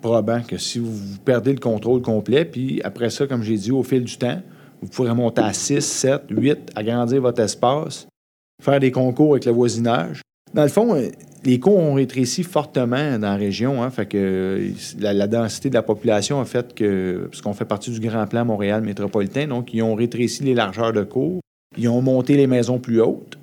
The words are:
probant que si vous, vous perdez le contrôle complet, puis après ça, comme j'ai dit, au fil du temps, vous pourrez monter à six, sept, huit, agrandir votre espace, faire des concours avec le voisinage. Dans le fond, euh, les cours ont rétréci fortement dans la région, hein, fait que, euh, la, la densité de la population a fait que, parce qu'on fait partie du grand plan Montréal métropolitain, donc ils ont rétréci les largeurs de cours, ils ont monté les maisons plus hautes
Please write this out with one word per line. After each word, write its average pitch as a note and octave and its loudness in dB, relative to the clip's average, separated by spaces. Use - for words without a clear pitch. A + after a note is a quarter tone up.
probant A#2 0
que G#2+ -8
si - -6
vous, A2+ -6
vous G2+ -10
perdez B2+ 2
le C3 -4
contrôle A#2 0
complet, A#2 0
puis C3 -6
après A2+ -4
ça, - -4
comme B2 -4
j'ai A2 -2
dit, G#2 -4
au C3 0
fil B2+ 0
du A2+ -10
temps, C3 -4
vous G2 -12
pourrez A#2+ 0
monter A#2 2
à G#2 2
six, - -2
sept, - 0
huit, A#2 0
agrandir A#2+ 0
votre A#2+ 2
espace, C3 0
faire C#3 4
des C3 4
concours B2+ 4
avec B2 2
le A#2+ 2
voisinage. A#2 0
Dans D3+ 4
le C#3+ 4
fond, G#3 2
euh, B2 0
les B2+ 4
cours G3 6
ont D#3 4
rétréci C3 0
fortement C#3+ 0
dans G#2 0
la G2+ 0
région, G#2 0
hein, B2+ -2
fait A2+ -4
que, G2+ -4
euh, F#2+ 0
la, G2+ 0
la G2+ 2
densité A2+ -2
de B2+ -2
la A2 2
population A2 0
a A2+ -2
fait A#2+ -4
que, F#2 0
parce - -18
qu'on G#2 -6
fait A2 -6
partie G#2+ -4
du A2+ -6
grand A2 -2
plan A#2 0
Montréal G#2+ 0
métropolitain, G#2 -2
donc B2 -6
ils A2+ 0
ont A2+ 0
rétréci A#2 -2
les C3 2
largeurs A2+ 0
de G#2 2
cours, D#3 -4
ils A#2 0
ont A#2+ 2
monté C3 2
les C#3 6
maisons B2 2
plus A2+ 2
hautes - 0